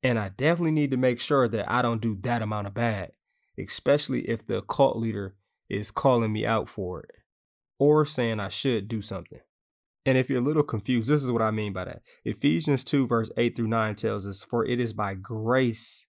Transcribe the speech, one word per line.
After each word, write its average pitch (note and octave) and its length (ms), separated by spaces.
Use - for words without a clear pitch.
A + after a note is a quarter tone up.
And A#2+ 180
I G2+ 100
definitely D#3+ 420
need D3 200
to C3 60
make B2+ 220
sure C3+ 280
that G#2+ 220
I B2 120
don't A#2 200
do A2 200
that A#2+ 200
amount G#2 260
of G#2 60
bad, G#2+ 380
especially B2+ 720
if A2+ 160
the G2+ 160
cult - 360
leader G#2 380
is G#2+ 220
calling A#2 400
me G#2+ 140
out A2 240
for F2+ 320
it - 80
or D3+ 260
saying A#2 340
I G2 100
should A2 380
do A2 140
something. F#2 380
And C3 120
if B2+ 120
you're C3 100
a A#2+ 40
little D3+ 200
confused, A#2 460
this D3 140
is B2+ 80
what A2+ 100
I A2 80
mean G#2+ 240
by F#2 120
that. - 180
Ephesians D3 600
two, C3+ 240
verse A2+ 300
eight A#2+ 180
through A2+ 120
nine A2 280
tells G#2 320
us, G2 160
"For A#2 200
it A#2+ 160
is A2+ 140
by G2 220
grace A2+ 920